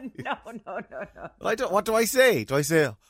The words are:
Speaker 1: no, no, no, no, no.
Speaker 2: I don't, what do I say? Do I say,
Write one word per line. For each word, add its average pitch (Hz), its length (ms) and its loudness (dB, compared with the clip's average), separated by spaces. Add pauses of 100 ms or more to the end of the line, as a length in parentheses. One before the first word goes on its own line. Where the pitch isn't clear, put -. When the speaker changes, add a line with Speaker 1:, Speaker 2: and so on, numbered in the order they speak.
(180)
Speaker 1:
no, 254 180 -8 (100)
no, 226 60 -16 (140)
no, 196 140 -10 (120)
no, - 380 -14 (120)
no. - 60 -4
Speaker 2:
I 214 80 0
don't, 220 160 -4
what 196 140 0
do 220 100 -2
I 226 100 2
say? 233 380 4
Do 135 120 -2
I 143 60 2
say, 147 280 2 (200)